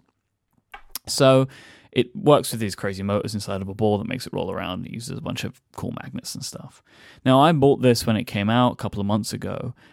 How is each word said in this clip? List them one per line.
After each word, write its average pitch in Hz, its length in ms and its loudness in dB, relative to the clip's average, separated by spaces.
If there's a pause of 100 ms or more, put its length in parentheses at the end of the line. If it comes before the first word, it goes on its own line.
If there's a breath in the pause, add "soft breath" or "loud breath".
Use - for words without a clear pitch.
(1080)
So 131 400 4 (440 loud breath)
it - 240 -2
works 131 360 4
with 113 100 -6
these 101 120 -4
crazy 98 300 -8
motors 101 300 -2
inside 98 280 -6
of 95 60 -6
a 98 60 -10
ball 104 240 2
that 98 100 -4
makes - 180 -6
it - 60 -14
roll 90 180 -6
around. 92 360 -8
It - 80 -14
uses 120 240 -10
a - 40 -10
bunch - 220 -8
of - 180 -12 (120)
cool - 280 -8
magnets - 320 -12
and - 120 -12
stuff. - 360 -16 (440 soft breath)
Now, 131 160 6
I 156 100 6
bought 139 300 4
this 120 260 4
when 113 80 2
it 92 80 -4
came 101 260 -2
out 123 220 4
a - 60 -10
couple 101 240 -6
of 101 60 -2
months 104 260 -2
ago, 101 400 -8 (200 soft breath)